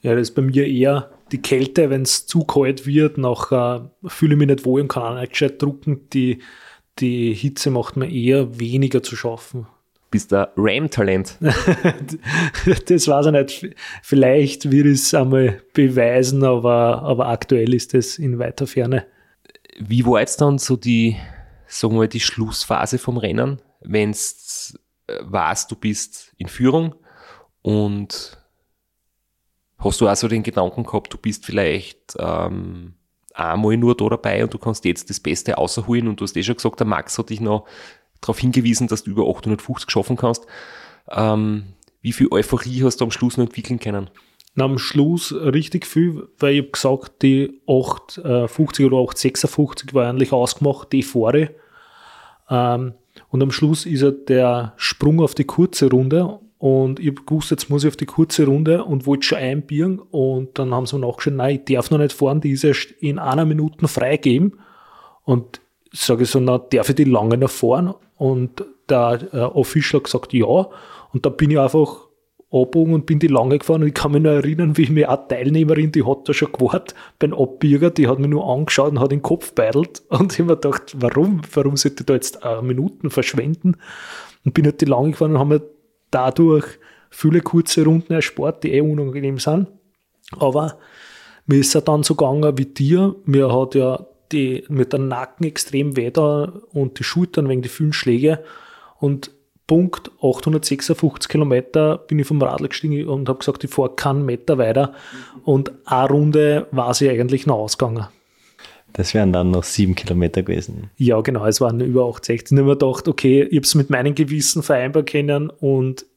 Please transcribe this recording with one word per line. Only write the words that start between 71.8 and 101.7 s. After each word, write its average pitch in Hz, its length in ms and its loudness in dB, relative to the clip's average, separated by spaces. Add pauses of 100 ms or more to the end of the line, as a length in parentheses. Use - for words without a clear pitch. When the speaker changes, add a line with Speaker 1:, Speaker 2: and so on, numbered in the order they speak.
Speaker 1:
abgebogen 160 480 2
und 156 120 0
bin 151 140 2
die 165 80 2
lange 131 300 2
gefahren 160 240 0
und 151 80 2
ich 139 40 -4
kann - 180 -2
mich 147 100 4
noch 156 100 4
erinnern, 151 460 2
wie 165 60 4
ich 131 80 2
mir 147 180 4
eine 135 180 -2
Teilnehmerin, 151 640 2
die 151 140 2
hat 135 240 -2
da 147 40 2
schon - 180 0
gewartet - 440 -2 (240)
beim 151 140 0
Abbieger, 143 560 2
die 151 180 2
hat 135 120 0
mich 143 100 0
nur 147 180 0
angeschaut 143 440 0
und 139 80 0
hat 123 120 2
den 147 120 -2
Kopf - 300 -4
beidelt 120 560 0
und 185 240 0
ich - 60 -8
hab 175 60 2
mir 165 100 4
gedacht, 143 420 -4
warum, 151 440 0 (120)
warum 139 220 0
sollte 139 280 -2
ich - 20 -8
da 139 80 2
jetzt, - 300 -4
äh, 113 180 -4
Minuten 131 480 -4
verschwenden? 151 680 0 (680)
Und - 80 0
bin 147 120 4
halt 147 140 2
die 156 60 4
lange 139 260 2
gefahren 156 220 0
und 139 60 2
haben 139 100 2
mir 147 140 4 (480)
dadurch 147 540 4 (440)
viele 160 320 2
kurze 165 420 2
Runden 165 300 2
erspart, 151 500 -4
die 151 100 -2
eh 139 80 4
unangenehm 139 580 -2
sind. 175 280 0 (680)
Aber 147 400 0 (720)
mir 139 120 6
ist 135 160 2
es 151 80 4
dann 151 200 2
so 165 100 0
gegangen 147 440 2
wie 135 80 -2
dir, 175 500 2 (100)
mir 135 260 4
hat 131 220 0
ja 131 320 0 (260)
die, 135 360 -2
mit 131 260 0
der 139 60 0
Nacken 131 460 -4
extrem 143 500 -4
weh 120 160 -2
da 147 420 0 (180)
und 139 280 -4
die 127 40 -6
Schultern 170 460 -2
wegen 127 140 0
die 120 60 -8
vielen 151 240 -2
Schläge 151 500 0 (560)
und 143 320 -4 (340)
Punkt 175 460 0 (100)
achthundertsechsundfünfzig 151 1080 -2
Kilometer 151 680 2